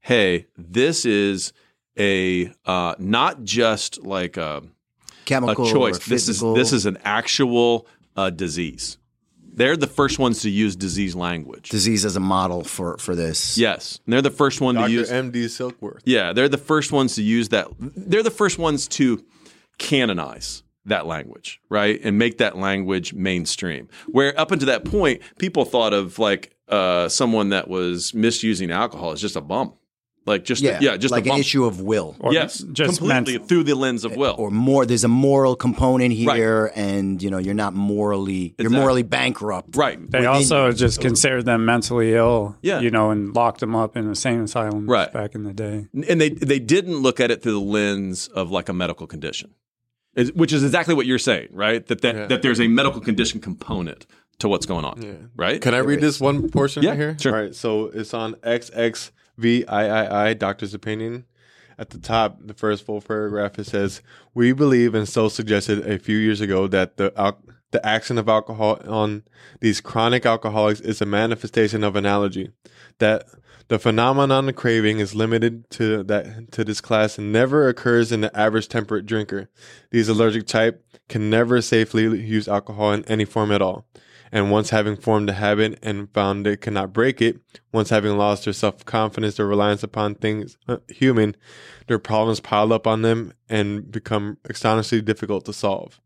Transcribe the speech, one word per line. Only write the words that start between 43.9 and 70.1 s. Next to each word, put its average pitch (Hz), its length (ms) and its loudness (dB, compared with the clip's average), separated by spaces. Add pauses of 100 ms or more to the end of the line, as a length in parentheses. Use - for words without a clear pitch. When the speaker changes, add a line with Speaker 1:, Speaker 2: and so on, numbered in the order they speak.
Speaker 4:
in 107 100 -4
insane 117 340 -2
asylums 107 460 -4
Speaker 1:
Right. 107 240 2
Speaker 4:
back 104 220 -6
in 107 120 -10
the 101 80 -8
day. 107 420 -8
Speaker 1:
N-, 143 120 -6
and 165 140 2
they, 156 80 4
they - 300 0
didn't 170 380 0
look 131 220 2
at 120 120 4
it 113 100 0
through 113 120 0
the 104 80 0
lens 101 640 -2
of, 92 240 -4
like, 90 180 -4
a 95 40 -4
medical 85 340 -4
condition, 78 440 -10 (640)
is, 127 180 0
which 165 200 2
is 139 100 2
exactly 160 300 2
what 127 140 2
you're 127 100 2
saying, 98 360 0
right? 107 340 0
That, - 140 -2
that, 117 140 0
Speaker 3:
Yeah. 104 120 -6
Speaker 1:
that 123 160 0
there's 120 160 4
a 117 80 4
medical 120 340 2
condition 110 380 -2
component 90 640 -8 (340)
to 110 100 -2
what's 95 180 0
going 85 180 -4
on, 113 160 -10
Speaker 3:
Yeah. 101 120 -14 (220)
Speaker 1:
right? 117 240 -2
Speaker 3:
Can 120 140 2
I 123 60 4
read 143 220 2
Speaker 2:
There 151 80 4
is. 143 60 -2
Speaker 3:
this - 60 -6
one 143 280 0
portion 139 340 0
Speaker 1:
Yeah, 175 80 4
Speaker 3:
right 143 80 -4
here? 151 200 -4
Speaker 1:
sure. 127 160 0
Speaker 3:
All 110 60 -2
right. 101 140 -8
So 107 300 -2
it's 107 280 -8
on 113 300 -6
X 117 320 -2
X 117 360 -2 (260)
V 117 300 2
I 104 180 0
I 104 440 0
I, 110 40 0
Doctor's 101 400 -6
Opinion. 113 500 -8 (540)
At - 140 -14
the 90 60 -18
top, 110 480 0
the 104 80 -18
first 104 320 -2
full 104 140 -6
paragraph, 104 580 -4
it 104 100 -10
says, 98 340 -2 (320)
"We 120 180 4
believe 131 420 4
and 107 140 0
so 110 220 2
suggested 104 600 -2
a 101 80 -2
few 107 200 -2
years 107 240 0
ago 98 260 0
that 92 300 0
the 98 200 0
al-, 101 220 0 (320)
the 113 140 -2
action 113 320 0
of 110 100 0
alcohol 110 580 0
on 107 380 -2 (380)
these 110 180 2
chronic 117 460 0